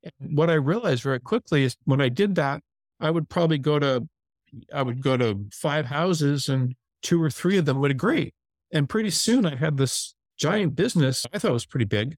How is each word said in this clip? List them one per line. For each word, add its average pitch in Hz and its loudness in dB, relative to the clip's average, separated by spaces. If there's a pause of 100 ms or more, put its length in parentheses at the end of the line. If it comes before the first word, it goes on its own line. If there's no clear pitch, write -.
And 147 -6
what 165 2
I 165 2
realized 156 0
very 131 -2
quickly 160 0
is 123 -2
when 135 2
I 139 4
did 190 0
that, 143 -2 (380)
I 160 0
would 165 -2
probably 165 2
go 147 0
to, 139 0 (680)
I 143 -4
would 127 -2
go 131 2
to 104 0
five 147 -2
houses, 147 0
and 131 0 (260)
two 170 0
or 160 0
three 190 0
of 165 2
them 139 0
would 143 2
agree. 208 0 (380)
And 143 0
pretty 220 -2
soon 226 2
I 143 -2
had 147 0
this - -2 (220)
giant 175 0
business 160 0
I 104 -6
thought - 0
was 120 -2
pretty 120 -2
big 107 -2